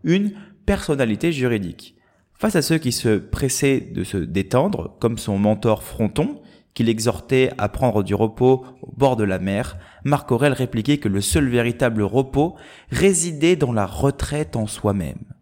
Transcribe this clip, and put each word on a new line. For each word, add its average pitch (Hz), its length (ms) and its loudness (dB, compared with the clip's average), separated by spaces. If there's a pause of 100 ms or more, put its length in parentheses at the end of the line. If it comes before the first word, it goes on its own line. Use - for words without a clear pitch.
une 196 300 2 (320)
personnalité 143 640 0
juridique. 120 640 -4 (380)
Face 208 240 0
à 151 40 4
ceux 160 180 2
qui 127 120 0
se 110 260 2
pressaient 135 640 0
de 87 240 -6
se 98 140 -4
détendre, 98 800 -2
comme 117 180 0
son 98 200 -4
mentor 107 460 2
Fronton, 156 580 -2 (320)
qui 117 100 -2
l'exhortait 117 720 2
à 104 120 -2
prendre 107 340 0
du 98 120 0
repos 127 500 2 (160)
au - 100 -16
bord 127 240 2
de 110 80 0
la 92 160 0
mer, 98 380 -4 (260)
Marc 143 280 0
Aurèle 131 220 2
répliquait 127 440 0
que 127 100 -4
le 98 140 0
seul 143 260 0
véritable 117 540 0
repos 131 540 0 (340)
résidait 170 680 2
dans 143 160 0
la 107 140 0
retraite 143 680 -2
en 113 100 0
soi-même. 98 580 -4 (180)